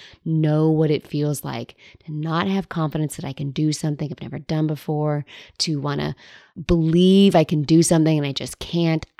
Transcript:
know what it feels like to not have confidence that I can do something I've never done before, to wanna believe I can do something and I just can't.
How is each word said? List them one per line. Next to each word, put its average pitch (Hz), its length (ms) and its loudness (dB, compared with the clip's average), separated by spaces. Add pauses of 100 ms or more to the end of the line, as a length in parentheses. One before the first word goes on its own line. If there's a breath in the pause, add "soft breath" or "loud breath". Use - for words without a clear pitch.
(240 loud breath)
know 156 460 2
what 156 220 2
it - 140 -2
feels 147 380 -4
like 131 320 -12 (300 soft breath)
to 156 80 -12
not 160 340 -4
have 190 220 -4
confidence 156 480 -4
that 160 80 -10
I 135 80 -10
can 139 180 -8
do 151 220 -2
something 147 360 -6
I've 143 120 -12
never 139 180 -12
done 156 260 -2
before, 151 600 -4 (340 loud breath)
to 147 220 -4
wanna 147 340 -4 (520 loud breath)
believe 180 680 6
I 160 80 6
can 151 200 0
do 160 200 4
something 160 340 4
and 143 80 -2
I 139 60 -4
just - 280 -10
can't. 165 460 -2 (140)